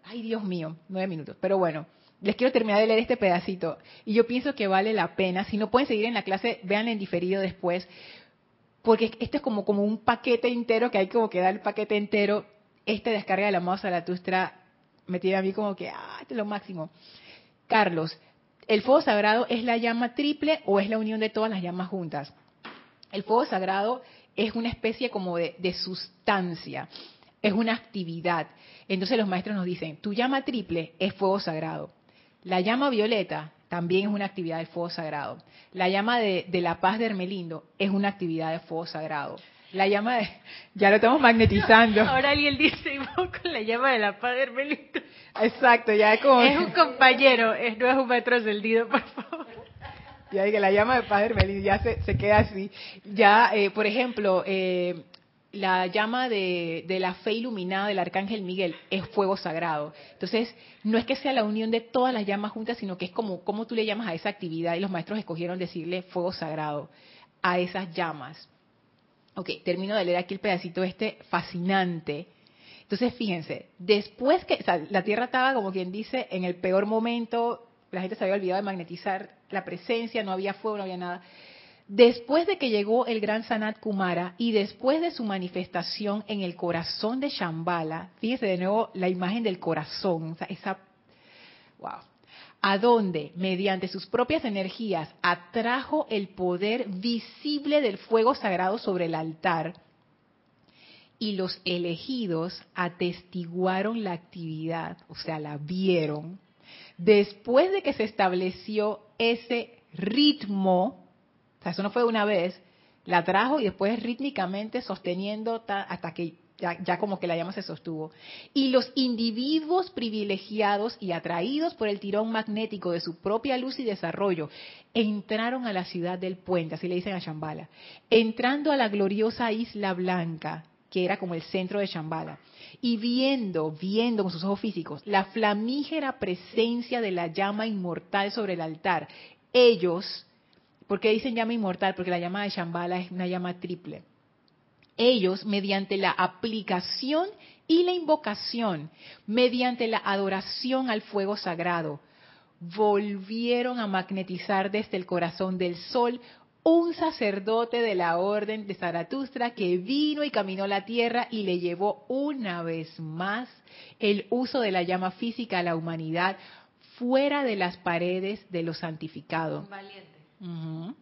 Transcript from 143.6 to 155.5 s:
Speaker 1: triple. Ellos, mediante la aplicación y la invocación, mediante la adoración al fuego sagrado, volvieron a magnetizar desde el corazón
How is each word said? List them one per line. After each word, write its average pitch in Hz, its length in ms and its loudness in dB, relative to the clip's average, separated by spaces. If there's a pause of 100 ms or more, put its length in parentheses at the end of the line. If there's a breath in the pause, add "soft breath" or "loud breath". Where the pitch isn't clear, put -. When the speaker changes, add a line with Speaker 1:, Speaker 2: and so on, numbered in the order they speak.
Speaker 1:
triple. 175 440 -10 (920)
Ellos, 208 480 4
mediante 196 540 -2
la 185 140 2
aplicación 220 1160 -2 (400 soft breath)
y 330 140 6
la 359 100 2
invocación, 233 960 -2 (380 loud breath)
mediante 247 640 2
la 220 100 -2
adoración 196 920 -2
al 214 140 -2
fuego 202 340 -2
sagrado, 170 640 -4 (600 soft breath)
volvieron 208 1200 0
a 220 80 -2
magnetizar 190 840 -2
desde 214 260 -4
el 180 80 -4
corazón 180 540 -2